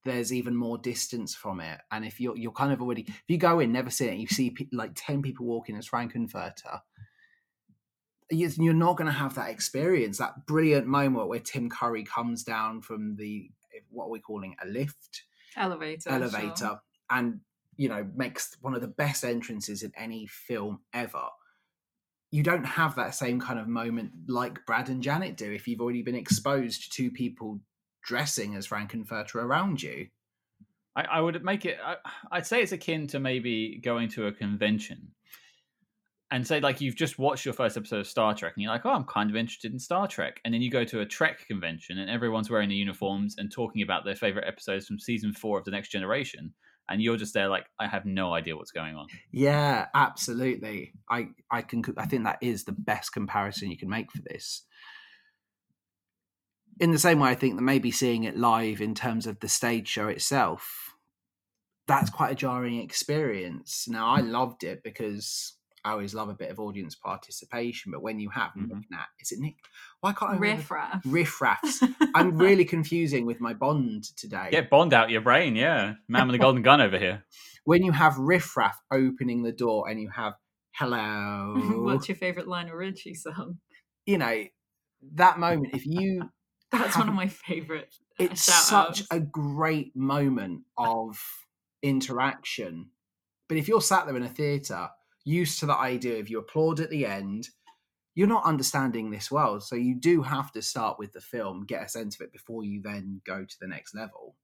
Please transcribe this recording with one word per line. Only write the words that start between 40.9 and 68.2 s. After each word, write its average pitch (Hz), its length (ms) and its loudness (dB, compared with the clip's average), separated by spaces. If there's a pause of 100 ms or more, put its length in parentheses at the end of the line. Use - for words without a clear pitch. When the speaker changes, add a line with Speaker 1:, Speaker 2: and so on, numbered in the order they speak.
Speaker 3:
a 104 60 -2
Trek - 400 -2
convention 87 520 -6
and 95 120 -6
everyone's 113 400 -2
wearing 104 180 2
the 98 60 0
uniforms 98 640 -2
and 101 140 -6
talking 110 300 -4
about 92 220 -2
their 98 120 -4
favorite 101 300 -2
episodes 95 420 -6
from 104 100 -6
season 107 340 -4
four 104 240 -2
of 90 80 -2
The 101 60 -8
Next 98 200 -6
Generation. 101 600 -4 (360)
And 101 140 -2
you're 117 140 2
just 107 180 -6
there 98 140 2
like, 98 180 0 (120)
"I 110 80 -4
have 101 200 -4
no 95 280 -2
idea 82 220 -4
what's - 160 -16
going 80 240 -8
on." 73 100 -14 (240)
Speaker 1:
Yeah, 143 640 2
absolutely. 117 1000 -2 (140)
I, 117 200 -2 (220)
I 117 120 -2
can, 117 220 -4 (120)
I 110 100 -4
think 135 180 -2
that 101 160 -2
is 113 240 -2
the 101 80 -8
best 107 400 -4
comparison 101 580 -4
you 85 80 -10
can 95 100 -10
make 107 220 -6
for - 120 -12
this. - 400 -12 (2250)
In 170 120 6
the 156 80 6
same 165 220 8
way, 135 100 6
I 123 40 4
think 120 220 2
that 110 60 0
maybe 127 280 4
seeing 117 340 2
it 101 120 -4
live 113 440 2
in 107 140 -2
terms 113 320 -2
of 104 140 -8
the 104 80 -6
stage 117 400 0
show 107 200 -2
itself, - 840 -2 (920)
that's 135 240 4
quite 135 220 0
a - 20 -2
jarring 123 460 -2
experience. 101 1080 -4
Now, 113 200 -2
I 139 120 6
loved 120 420 -2
it 87 200 -8
because 107 720 -8 (300)
I 107 80 -2
always 101 220 -6
love 110 140 -6
a 101 60 -8
bit - 160 -8
of 95 100 -10
audience 98 340 -8
participation, 113 1000 -8
but 71 100 -8
when 110 180 -6